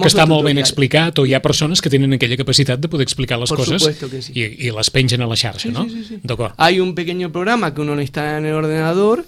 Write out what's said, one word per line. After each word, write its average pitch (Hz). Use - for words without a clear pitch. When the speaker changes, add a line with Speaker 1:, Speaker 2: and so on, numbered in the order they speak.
Speaker 1:
que 160
Speaker 2:
famosos -
Speaker 1:
està 156
molt 151
ben 147
Speaker 2:
tutorials. 139
Speaker 1:
explicat, 151
o 139
hi 127
ha 131
persones 156
que -
tenen 135
aquella 123
capacitat 135
de 165
poder 156
explicar 123
les 120
Speaker 2:
Por 151
Speaker 1:
coses 135
Speaker 2:
supuesto 147
que 131
sí. 127
Speaker 1:
i, 120
i -
les 110
pengen 123
a 120
la 113
xarxa, 117
Speaker 2:
Sí, -
Speaker 1:
no? 208
Speaker 2:
sí, 233
sí, 226
sí. 220
Speaker 1:
D'acord. 117
Speaker 2:
Hay 180
un 185
pequeño 175
programa 185
que 147
uno 147
lo 147
instala 151
en 151
el 156
ordenador 165